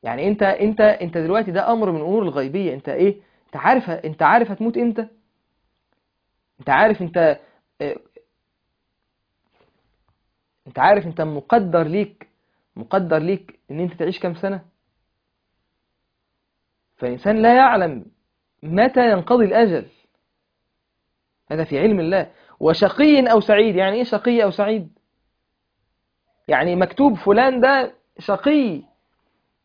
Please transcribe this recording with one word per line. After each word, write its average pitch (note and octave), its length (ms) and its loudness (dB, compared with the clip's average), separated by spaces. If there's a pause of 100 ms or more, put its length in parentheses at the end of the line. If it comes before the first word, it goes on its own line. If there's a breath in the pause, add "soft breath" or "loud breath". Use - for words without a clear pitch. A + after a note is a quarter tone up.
يعني A#2+ 260 -6
أنت، G#3 140 -2
أنت، G#3 380 0
أنت F#3 380 0
دلوقتي F#3 320 -2
ده F#3+ 220 -2
أمر G#3+ 180 -2
من E3 100 -4
أمور F#3+ 220 -2
الغيبية. C#3+ 520 -4
أنت C#3 140 -12
إيه؟ G3+ 320 0 (260 soft breath)
أنت - 100 -18
عارف، G3 340 0
أنت D#3 320 -8
عارف A3 280 2
هتموت A3+ 260 -6
إمتى؟ A#3 300 -4 (1500)
أنت C#3 100 -6
عارف G3+ 320 2
أنت، E3 380 0 (400 soft breath)
آه، C#3+ 160 -6 (2750)
أنت C3+ 120 -14
عارف D#3 280 4
أنت E3 140 -10
مقدر E3 600 0
ليك، F#3+ 460 -6 (480)
مقدر E3 420 -2
ليك F#3 420 -6 (100)
إن D3 100 -10
أنت F3 120 -6
تعيش F3 260 -6
كام F3 160 -8
سنة؟ F#3+ 300 -8 (2250)
فالإنسان G3 460 -4
لا A#3 140 6
يعلم F#3+ 500 2 (560)
متى A#3 480 2
ينقضي A3 340 2
الأجل، F#3+ 420 2 (1600)
هذا D#3+ 140 -4
في C#3+ 140 -6
علم G3+ 220 0
الله. E3+ 300 -2 (300 soft breath)
"وشقي B3 720 4
أو A3 80 6
سعيد"، G#3+ 360 2
يعني F#3+ 200 0
إيه B3 80 -2
شقي A#3 400 0
أو G3 60 0
سعيد؟ G3+ 480 -4 (1500)
يعني D#3+ 280 0
مكتوب G#3 380 2
فلان A#3+ 460 2
ده C4 340 2 (240)
شقي G#3+ 640 -2 (840)